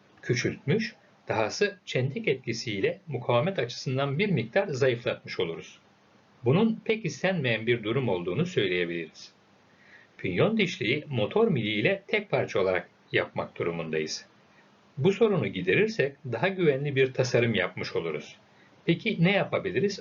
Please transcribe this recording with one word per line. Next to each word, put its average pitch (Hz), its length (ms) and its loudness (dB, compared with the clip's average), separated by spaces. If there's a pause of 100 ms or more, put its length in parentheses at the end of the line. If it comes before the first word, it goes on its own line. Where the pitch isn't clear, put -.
(220)
küçültmüş, 135 720 -2 (320)
dahası 113 580 0
çentik 143 420 -2
etkisiyle 123 800 -2
mukavemet 147 520 0
açısından 135 600 -2
bir 208 100 2
miktar 190 380 0
zayıflatmış 127 720 -2
oluruz. 82 400 -6 (680)
Bunun 220 380 4
pek 220 200 -2
istenmeyen 131 640 0
bir 113 160 2
durum 117 260 0
olduğunu 90 360 0
söyleyebiliriz. 90 840 -2 (840)
Pinyon 135 400 2
dişliği 151 520 0
motor 143 380 2
mili 117 220 0
ile 135 380 0
tek - 240 -2
parça 110 280 0
olarak 92 300 0 (220)
yapmak 87 480 -2
durumundayız. 80 640 -4 (720)
Bu 170 160 2
sorunu 196 340 2
giderirsek 139 680 0 (160)
daha - 160 0
güvenli 147 480 0
bir 131 180 4
tasarım 120 420 2
yapmış 92 400 -2
oluruz. 80 400 -4 (500)
Peki 170 380 0
ne 185 80 6
yapabiliriz? 143 680 0